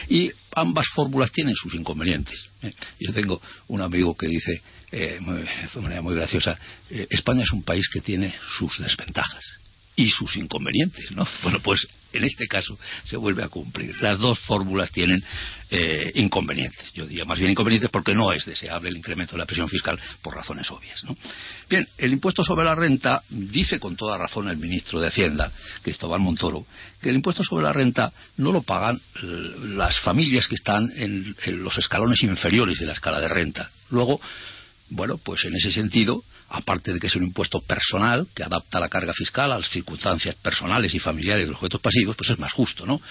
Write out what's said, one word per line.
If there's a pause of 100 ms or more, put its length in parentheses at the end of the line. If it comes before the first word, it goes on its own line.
(100)
Y (220)
ambas
fórmulas
tienen
sus
inconvenientes, (120)
¿eh? (260)
Yo
tengo (260)
un
amigo
que
dice, (300)
eh,
muy, (300)
de
manera
muy
graciosa, (300)
eh,
"España
es
un
país
que
tiene (240)
sus
desventajas (500)
y
sus
inconvenientes",
¿no? (100)
<laughs>
Bueno,
pues (240)
en
este
caso (240)
se
vuelve
a
cumplir.
Las
dos
fórmulas
tienen, (460)
eh,
inconvenientes.
Yo
diría
más
bien
inconvenientes
porque
no
es
deseable
el
incremento
de
la
presión
fiscal (240)
por
razones
obvias,
¿no? (540)
Bien, (120)
el
impuesto
sobre
la
renta,
dice
con
toda
razón
el
ministro
de
Hacienda, (320)
Cristóbal
Montoro, (340)
que
el
impuesto
sobre
la
renta (260)
no
lo
pagan, (220)
eh, (240)
las
familias
que
están
en, (100)
en
los
escalones
inferiores
de
la
escala
de
renta. (220)
Luego, (720)
bueno,
pues
en
ese
sentido, (280)
aparte
de
que
es
un
impuesto
personal
que
adapta
la
carga
fiscal
a
las
circunstancias
personales
y
familiares
de
los
sujetos
pasivos,
pues
es
más
justo,
¿no? (100)